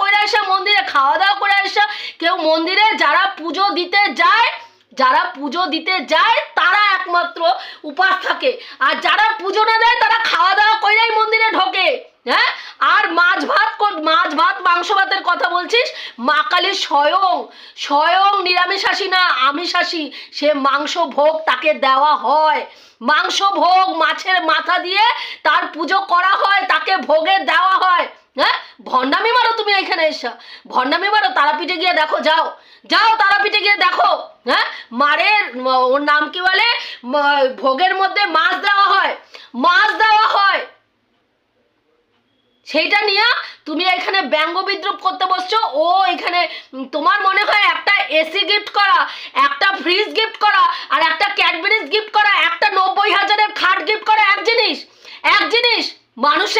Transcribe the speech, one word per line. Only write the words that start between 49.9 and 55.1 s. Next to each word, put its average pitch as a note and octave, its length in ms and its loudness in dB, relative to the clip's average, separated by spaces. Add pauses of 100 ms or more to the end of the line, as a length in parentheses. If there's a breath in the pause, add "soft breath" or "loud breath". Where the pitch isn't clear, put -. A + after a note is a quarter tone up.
গিফট A4 280 -2
করা, G4+ 180 4 (300 loud breath)
আর D4+ 160 0
একটা G4 180 0 (120)
ক্যাডবেরিজ F4+ 540 0
গিফট G#4+ 240 -2
করা, G#4 140 4 (180)
একটা F4 180 0 (120)
নব্বই F#4+ 400 2
হাজারের G#4 300 2 (100)
খাট F#4 280 2
গিফট G#4+ 220 -2
করা G#4+ 140 4 (100)
এক G4+ 60 0 (100)
জিনিস, G#4+ 280 0 (600 loud breath)